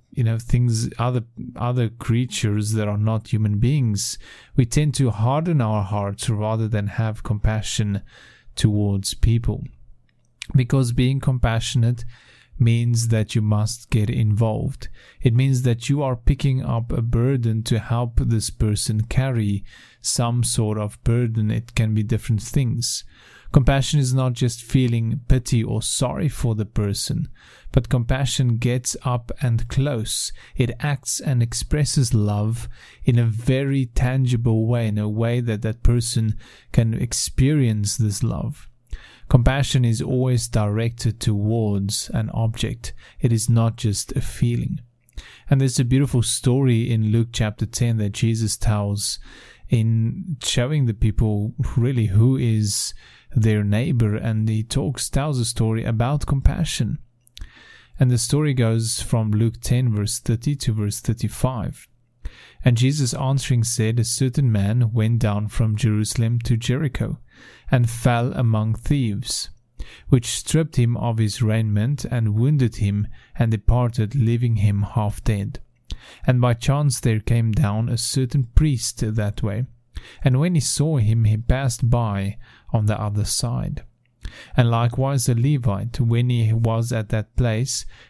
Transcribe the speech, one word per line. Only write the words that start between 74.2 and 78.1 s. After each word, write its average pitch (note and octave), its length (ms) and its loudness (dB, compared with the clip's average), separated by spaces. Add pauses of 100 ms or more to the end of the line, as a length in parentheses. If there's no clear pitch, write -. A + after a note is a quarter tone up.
him G2+ 260 2
half G#2 400 -2
dead. G2+ 360 -2 (680)
And B2+ 140 4
by B2 140 4
chance C#3+ 460 0
there A2 200 2
came A2+ 320 0
down G#2+ 360 0
a A#2 100 0
certain C3 460 -2 (100)